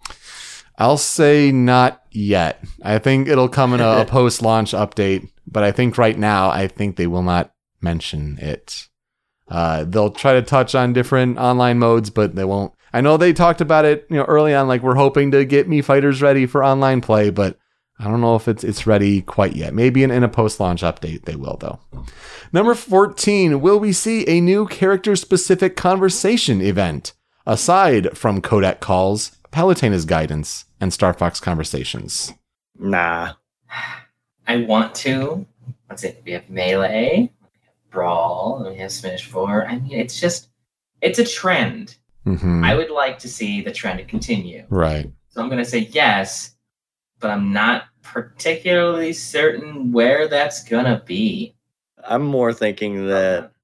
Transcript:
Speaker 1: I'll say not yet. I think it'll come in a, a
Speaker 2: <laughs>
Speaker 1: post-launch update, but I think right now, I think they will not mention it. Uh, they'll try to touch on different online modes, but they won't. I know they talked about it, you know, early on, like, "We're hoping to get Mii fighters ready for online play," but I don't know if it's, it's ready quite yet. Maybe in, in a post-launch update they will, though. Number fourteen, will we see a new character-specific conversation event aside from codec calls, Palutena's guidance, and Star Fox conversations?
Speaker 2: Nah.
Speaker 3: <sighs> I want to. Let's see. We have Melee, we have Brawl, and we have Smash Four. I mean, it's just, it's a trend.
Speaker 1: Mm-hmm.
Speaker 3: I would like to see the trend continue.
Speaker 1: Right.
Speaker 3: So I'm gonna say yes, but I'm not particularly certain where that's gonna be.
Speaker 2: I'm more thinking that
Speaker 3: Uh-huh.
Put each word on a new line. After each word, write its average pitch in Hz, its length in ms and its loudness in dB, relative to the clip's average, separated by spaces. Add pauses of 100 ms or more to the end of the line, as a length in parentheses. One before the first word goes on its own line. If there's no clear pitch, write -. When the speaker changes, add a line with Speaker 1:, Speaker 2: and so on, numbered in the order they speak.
(760)
Speaker 1:
I'll 131 200 2
say 147 540 4
not 127 600 4
yet. 101 520 0 (200)
I 107 160 0
think 135 280 2
it'll 131 220 4
come 127 240 2
in 120 60 2
a, 113 220 4
a 110 40 2
Speaker 2:
<laughs> - 20 -12
Speaker 1:
post-launch 117 640 2
update, 98 580 -2 (180)
but 104 160 -2
I 104 80 4
think 123 260 0
right 110 200 2
now, 101 320 2
I 95 180 -2
think 101 280 -4
they 87 120 -2
will 90 160 -2
not 87 300 0 (280)
mention 78 600 -6
it. - 460 -12 (600)
Uh, 82 380 -2
they'll 104 260 0
try 135 220 2
to 127 80 4
touch 131 340 0
on 123 160 2
different 123 460 0
online 123 420 2
modes, 117 300 2
but 104 260 0
they 95 100 -4
won't. 98 280 -4 (200)
I 120 80 0
know 151 140 6
they 175 180 4
talked 170 280 2
about 156 240 4
it, 151 240 2
you 160 80 0
know, 139 80 2
early 151 280 4
on, 139 140 2
like, 127 140 0
"We're 127 140 2
hoping 139 360 2
to 139 140 4
get 143 240 2
Mii 147 140 2
fighters 139 380 2
ready 139 240 4
for 135 180 0
online 135 360 2
play," 107 300 2
but 95 280 -2 (420)
I 107 60 -8
don't 110 160 -2
know 117 140 4
if 110 120 -2
it's, 113 160 -2
it's 110 240 -6
ready 101 340 2
quite - 340 -2
yet. 78 180 -8
Maybe 127 300 2
in, 131 80 2
in 123 120 2
a 113 60 2
post-launch 98 520 -2
update 80 420 -6
they 80 140 -10
will, 67 200 -10
though. - 220 -12 (720)
Number 220 240 4
fourteen, 196 840 2
will 202 180 4
we 208 140 0
see 220 340 -2
a 170 140 4
new 196 260 4
character-specific 190 1120 0
conversation 185 840 0
event 90 520 -2 (320)
aside 143 720 2
from 98 240 -2
codec 98 380 0
calls, 95 580 -2 (140)
Palutena's 135 540 2
guidance, 78 600 -4 (160)
and 92 100 -2
Star 92 220 2
Fox - 260 -4
conversations? - 960 -6 (460)
Speaker 2:
Nah. 85 540 -2 (360)
Speaker 3:
<sighs> - 760 -18
I 120 160 -2
want 110 320 -2
to. 139 500 -6 (440)
Let's 98 120 -18
see. 92 140 -10 (100)
We 87 60 -12
have 87 180 -12
Melee, 95 680 -2 (260)
we - 240 -20
have - 260 -20
Brawl, 90 720 -4
and 95 100 -12
we 95 60 -16
have 95 120 -10
Smash - 340 -12
Four. 101 420 -4
I 123 120 -8
mean, 135 200 -10
it's - 200 -8
just, - 300 -4 (520)
it's - 180 -2
a 240 60 4
trend. - 720 -4 (300)
Speaker 1:
Mm-hmm. 87 360 0
Speaker 3:
I 85 120 2
would 160 140 -2
like 147 300 -4
to 123 100 -16
see 101 320 -6
the 104 100 -8
trend 92 360 -10
continue. 101 640 -6
Speaker 1:
Right. 78 420 -2 (180)
Speaker 3:
So 117 120 -10
I'm 123 80 -6
gonna 123 140 -4
say 117 160 -4 (120)
yes, 107 640 -2 (640)
but 107 100 -4
I'm 101 240 -2
not 113 300 0 (180)
particularly 170 1120 -4
certain 151 800 -4
where 131 360 2
that's 147 360 -2
gonna 120 420 -2
be. 98 500 -4 (520)
Speaker 2:
I'm 120 180 -2
more 123 260 0
thinking 101 560 -4
that 95 360 0
Speaker 3:
Uh-huh. 78 40 -18 (160)